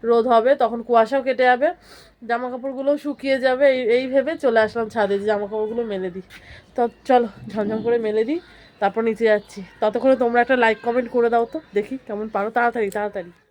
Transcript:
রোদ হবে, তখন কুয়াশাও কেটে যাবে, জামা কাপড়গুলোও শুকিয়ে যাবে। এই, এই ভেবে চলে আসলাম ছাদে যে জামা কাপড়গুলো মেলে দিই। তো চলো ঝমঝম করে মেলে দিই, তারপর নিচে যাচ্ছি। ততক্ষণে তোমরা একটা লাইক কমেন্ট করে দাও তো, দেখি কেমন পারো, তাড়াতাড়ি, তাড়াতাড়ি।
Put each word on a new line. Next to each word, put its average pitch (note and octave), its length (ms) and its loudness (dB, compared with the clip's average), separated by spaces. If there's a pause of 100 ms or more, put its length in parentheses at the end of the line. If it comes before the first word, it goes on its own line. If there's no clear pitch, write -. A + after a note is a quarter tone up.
রোদ A3+ 240 2
হবে, A#3 280 4
তখন A#3 280 0
কুয়াশাও A#3 400 2
কেটে B3+ 200 0
যাবে, B3+ 260 4 (600)
জামা B3 220 -4
কাপড়গুলোও C4+ 480 -2
শুকিয়ে C#4 400 -2
যাবে। B3+ 360 2
এই, B3+ 60 -2 (160)
এই C4 100 0
ভেবে C4+ 300 0
চলে A#3 240 2
আসলাম A3 280 -2
ছাদে G3+ 300 0
যে G3 60 -6
জামা G#3 220 -2
কাপড়গুলো A3 380 -4
মেলে F#3+ 260 -6
দিই। F#3 120 -12 (540)
তো A#3+ 120 0 (160)
চলো B3 240 4 (220)
ঝমঝম G#3+ 320 -4
করে A#3 160 0
মেলে A3 260 -2
দিই, D#4 160 -4 (400)
তারপর G3+ 220 -2
নিচে A3+ 220 -2
যাচ্ছি। G#3 380 0 (180)
ততক্ষণে B3+ 360 2
তোমরা A#3+ 240 0
একটা B3+ 160 0
লাইক A3+ 260 2
কমেন্ট A#3 280 -2
করে A#3 200 0
দাও A#3 220 2
তো, D#4+ 80 -8 (140)
দেখি G#3 320 -4
কেমন G#3+ 220 -8
পারো, G#3+ 220 -4
তাড়াতাড়ি, A#3+ 400 0
তাড়াতাড়ি। G3+ 400 -8 (200)